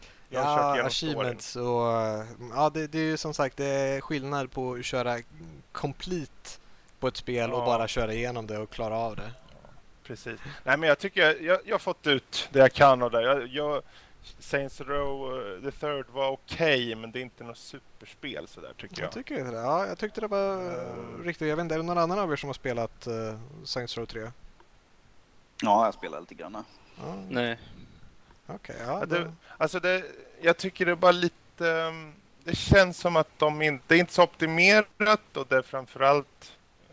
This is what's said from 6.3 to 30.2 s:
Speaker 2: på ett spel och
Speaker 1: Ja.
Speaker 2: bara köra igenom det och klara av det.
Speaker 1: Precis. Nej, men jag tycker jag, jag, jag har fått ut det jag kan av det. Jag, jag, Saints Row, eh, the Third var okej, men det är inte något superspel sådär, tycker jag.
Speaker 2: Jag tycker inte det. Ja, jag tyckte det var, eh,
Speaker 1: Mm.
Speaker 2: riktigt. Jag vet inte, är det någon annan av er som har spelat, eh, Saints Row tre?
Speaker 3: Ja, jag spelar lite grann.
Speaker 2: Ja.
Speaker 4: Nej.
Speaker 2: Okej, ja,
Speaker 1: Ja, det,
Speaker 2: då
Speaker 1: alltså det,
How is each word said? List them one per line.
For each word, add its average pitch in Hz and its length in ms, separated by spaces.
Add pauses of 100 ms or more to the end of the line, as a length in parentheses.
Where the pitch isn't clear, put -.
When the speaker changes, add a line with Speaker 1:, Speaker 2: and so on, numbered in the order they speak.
Speaker 2:
på 131 80
ett 123 100
spel 120 340
och 120 100
Speaker 1:
Ja. 120 40
Speaker 2:
bara 117 220
köra 110 260
igenom 120 340
det 107 100
och 107 120
klara 110 280
av 113 180
det. 104 160 (720)
Speaker 1:
Precis. 117 360 (240)
Nej, 131 140
men 160 120
jag 143 100
tycker 196 220
jag, 156 200
jag, 180 240
jag 208 80
har 190 60
fått - 280
ut - 440
det 135 80
jag 131 140
kan 135 300
av 117 80
det. 117 100
Jag, 127 260
jag, 147 340 (580)
Saints 139 420
Row, 139 560
eh, 101 260
the 135 80
Third 143 380
var 135 200
okej, 131 640
men 113 160
det 123 80
är - 20
inte 127 220
något 117 140
superspel - 920
sådär, - 300
tycker - 240
jag. - 60
Speaker 2:
Jag - 60
tycker 269 260
inte 127 120
det. 113 100
Ja, 165 260
jag 180 100
tyckte 220 240
det 214 60
var, 196 300
eh, 180 360
Speaker 1:
Mm. 185 300
Speaker 2:
riktigt. 165 240
Jag 151 80
vet 170 80
inte, 156 120
är 160 40
det 160 60
någon 175 120
annan 175 220
av 180 120
er 143 40
som 139 140
har 131 40
spelat, 117 540
eh, 117 60 (500)
Saints 123 340
Row 117 80
tre? 113 260 (1300)
Speaker 3:
Ja, 110 240
jag 104 80
spelar 78 260
lite - 160
grann. 98 300 (320)
Speaker 2:
Ja. 160 180 (140)
Speaker 4:
Nej. 120 300 (880)
Speaker 2:
Okej, - 320
ja, 131 200
Speaker 1:
Ja, 190 60
det, 175 180
Speaker 2:
då 165 80 (260)
Speaker 1:
alltså 160 220
det, 185 240 (380)